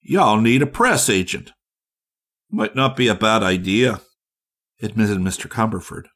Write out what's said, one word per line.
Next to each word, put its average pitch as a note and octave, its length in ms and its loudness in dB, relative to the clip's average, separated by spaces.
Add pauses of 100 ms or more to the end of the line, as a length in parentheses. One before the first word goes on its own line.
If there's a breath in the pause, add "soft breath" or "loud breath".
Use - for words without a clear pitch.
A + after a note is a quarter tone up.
"Y'all B2+ 400 2
need A#2+ 220 4
a C#3+ 40 0
press - 440 0
agent." - 420 -4 (960)
"Might G#2+ 240 -4
not C3 220 0
be B2 120 2
a G#2 60 2
bad A2 280 2
idea," F#2+ 600 0 (800)
admitted G#2 400 -2
Mister F#2 280 -6
Cumberford. A2 680 -6